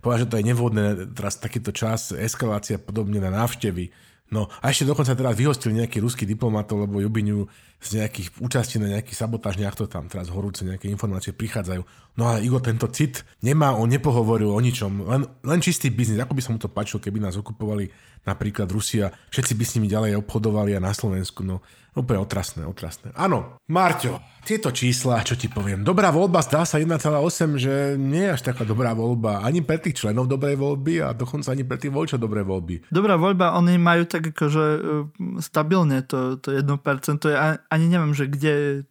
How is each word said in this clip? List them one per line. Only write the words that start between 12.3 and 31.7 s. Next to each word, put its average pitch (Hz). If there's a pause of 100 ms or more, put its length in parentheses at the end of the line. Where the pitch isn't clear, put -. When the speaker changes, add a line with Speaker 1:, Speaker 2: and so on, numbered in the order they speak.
Speaker 1:
Igor, 123
tento 117
cit 143 (160)
nemá, 139
on 113
nepohovoril 113
o 104
ničom, 107
len, 123 (180)
len 156
čistý 156
biznis, 107
ako 135
by 127
sa -
mu 113
to 98
páčilo, 104
keby 104
nás 98
okupovali 104 (320)
napríklad 101
Rusia, 101 (220)
všetci 127
by 110
s -
nimi 107
ďalej 107
obchodovali 104
a 92
na 98
Slovensku, 95
no 92 (260)
úplne 120
otrasné, 95
otrasné. -
Áno, 170
Marťo, 160 (160)
tieto 214
čísla, 123
čo 110
ti -
poviem, 98
dobrá 180
voľba, 180
zdá 156
sa 160
jedna 160
celá 151
osem, 156
že 139
nie 143
je 196
až 123
taká 123
dobrá 113
voľba, 113
ani 143
pre 156
tých 160
členov 117
dobrej 139
voľby 143
a 135
dokonca 127
ani 135
pre 135